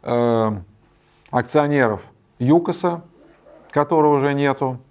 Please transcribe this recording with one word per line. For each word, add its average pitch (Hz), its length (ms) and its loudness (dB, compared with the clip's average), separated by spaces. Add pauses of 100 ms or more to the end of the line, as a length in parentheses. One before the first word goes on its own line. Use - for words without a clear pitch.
э, 117 500 0 (760)
акционеров 127 680 0 (380)
юкоса, 170 640 0 (680)
которого 147 460 2
уже 139 160 0
нету. 135 460 -2 (120)